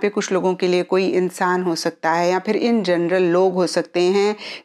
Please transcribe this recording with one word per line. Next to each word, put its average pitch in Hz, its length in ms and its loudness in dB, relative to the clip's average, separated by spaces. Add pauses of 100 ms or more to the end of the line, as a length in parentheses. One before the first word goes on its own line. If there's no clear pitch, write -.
पे 208 60 2
कुछ 202 240 -4
लोगों 185 220 0
के 180 140 -2
लिए 180 140 2
कोई 190 240 0
इंसान 180 560 0
हो 170 120 -2
सकता 160 380 -4
है 175 180 0
या 185 80 0
फिर 208 200 -2
in 233 260 2
general 175 380 0
लोग 180 320 2
हो 180 120 0
सकते 170 360 -2
हैं 202 320 2 (300)